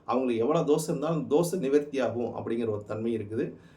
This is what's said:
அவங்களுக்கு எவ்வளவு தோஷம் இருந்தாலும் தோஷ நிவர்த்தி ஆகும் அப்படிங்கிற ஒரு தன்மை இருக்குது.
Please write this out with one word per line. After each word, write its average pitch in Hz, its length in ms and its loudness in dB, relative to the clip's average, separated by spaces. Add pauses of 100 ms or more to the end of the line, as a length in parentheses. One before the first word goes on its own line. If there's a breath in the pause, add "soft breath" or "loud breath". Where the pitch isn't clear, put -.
அவங்களுக்கு 120 380 0
எவ்வளவு 160 280 2
தோஷம் 160 220 2
இருந்தாலும் 147 360 -2
தோஷ 165 280 2
நிவர்த்தி 139 440 2
ஆகும் 117 340 -2
அப்படிங்கிற 113 360 -2
ஒரு 104 140 -4
தன்மை 113 300 -4
இருக்குது. 110 300 -4 (320 loud breath)